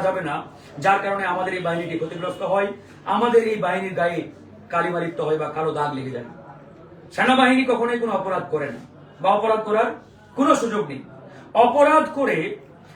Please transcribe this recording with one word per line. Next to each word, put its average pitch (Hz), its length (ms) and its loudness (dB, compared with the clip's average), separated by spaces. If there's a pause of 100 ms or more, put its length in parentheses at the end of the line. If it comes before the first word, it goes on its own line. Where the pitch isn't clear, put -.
যাবে 185 240 0
না, 143 60 -4 (480)
যার 196 200 4
কারণে 196 200 -2 (100)
আমাদের 185 240 -4
এই 170 100 -6
বাহিনীটি 170 300 -4
ক্ষতিগ্রস্ত 165 440 -6 (100)
হয়, 202 180 2 (460)
আমাদের 233 260 4 (100)
এই 214 140 -2
বাহিনীর 185 340 -2
গায়ে 170 200 0 (540)
কালিমা 175 300 -2
লিপ্ত 165 240 -6
হয় 156 140 0
বা 151 140 -4
কালো 156 220 -2
দাগ 147 200 -2
লেগে 131 180 -8
যায়। 120 140 -10 (840)
সেনাবাহিনী 254 560 4
কখনোই 233 320 0
কোনো 220 160 -2
অপরাধ 185 240 -4 (100)
করে 147 200 -4
না - 60 -14 (420)
বা 190 160 2
অপরাধ 220 300 2
করার 214 220 2 (480)
কোনো 294 140 4 (100)
সুযোগ 214 300 -2
নেই। 127 100 -10 (640)
অপরাধ 285 400 6 (120)
করে 247 200 0 (580)